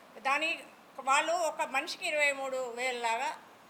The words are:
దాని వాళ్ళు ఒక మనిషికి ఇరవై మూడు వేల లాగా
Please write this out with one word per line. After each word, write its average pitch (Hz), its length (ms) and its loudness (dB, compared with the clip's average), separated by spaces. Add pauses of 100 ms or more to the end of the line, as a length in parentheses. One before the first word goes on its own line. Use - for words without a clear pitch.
(160)
దాని 285 440 0 (400)
వాళ్ళు 285 340 4
ఒక 330 280 0
మనిషికి 294 460 -2
ఇరవై 294 240 4
మూడు 262 380 -4
వేల 247 260 -2
లాగా 240 420 -2 (320)